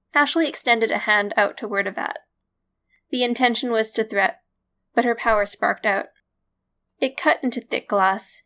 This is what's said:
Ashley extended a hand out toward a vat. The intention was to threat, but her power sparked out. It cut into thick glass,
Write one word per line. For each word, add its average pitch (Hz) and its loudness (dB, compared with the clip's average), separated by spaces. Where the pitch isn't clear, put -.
Ashley 294 2
extended 226 0
a 208 -2
hand 208 0
out 208 0
toward 196 -4
a 190 -6
vat. - -6
The 247 0
intention 240 0
was 220 0
to 226 -2
threat, 202 -2
but 226 2
her 240 2
power 220 2
sparked 202 -4
out. 202 -2
It 262 -2
cut - 2
into 247 -2
thick - -6
glass, 196 0